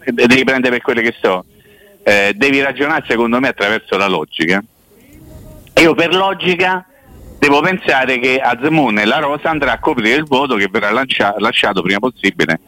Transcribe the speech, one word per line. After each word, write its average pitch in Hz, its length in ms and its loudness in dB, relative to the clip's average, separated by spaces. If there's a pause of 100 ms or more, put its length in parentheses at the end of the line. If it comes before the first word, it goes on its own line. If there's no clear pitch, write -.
le 123 200 0
devi 127 200 4
prendere 127 300 0
per 120 60 -4
quelle 120 200 -2
che 117 200 -2
so, 95 220 0 (600)
eh, 101 300 2
devi 139 280 0
ragionare 139 440 -2
secondo 120 360 0
me 135 80 0
attraverso 104 480 -2
la 98 100 0
logica. 87 560 -2 (1160)
Io 160 140 4
per 165 200 0
logica 185 720 -2 (520)
devo 143 220 4
pensare 143 600 0
che 131 200 0
Azmoun 127 600 2
e 104 60 2
la 120 120 2
rosa 151 320 -2
andrà 139 240 0
a 113 60 -6
coprire 120 360 0
il 156 80 0
vuoto 135 320 0
che 98 160 0
verrà 104 200 0
lancia-, 113 480 -2
lasciato 107 420 0
prima 98 180 -2
possibile 82 580 -2 (100)